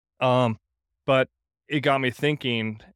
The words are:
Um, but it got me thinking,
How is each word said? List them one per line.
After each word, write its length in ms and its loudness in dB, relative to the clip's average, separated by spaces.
Um, 400 2
but 240 2
it 140 -2
got 200 2
me 100 0
thinking, 720 -4